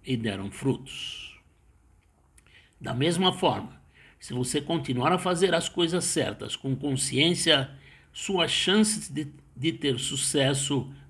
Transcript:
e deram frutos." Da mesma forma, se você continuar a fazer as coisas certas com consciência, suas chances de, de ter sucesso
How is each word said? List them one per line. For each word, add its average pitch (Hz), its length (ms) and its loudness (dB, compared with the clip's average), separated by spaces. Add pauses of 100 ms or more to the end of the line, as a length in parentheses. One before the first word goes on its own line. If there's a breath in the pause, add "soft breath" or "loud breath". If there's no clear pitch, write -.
e 127 140 -2
deram 98 320 -4
frutos." - 920 -8 (1400 soft breath)
Da 123 140 -4
mesma 175 360 2
forma, - 480 -2 (400 soft breath)
se - 140 -12
você 127 260 -2
continuar 135 520 0
a 180 80 4
fazer 180 340 2
as 175 160 0
coisas 170 360 0
certas 110 500 -2
com 135 200 -4
consciência, 143 960 2 (420 loud breath)
suas 170 380 -2
chances 214 600 2
de, 143 180 -6 (280)
de 156 180 0
ter 135 260 0
sucesso 139 920 0 (180 loud breath)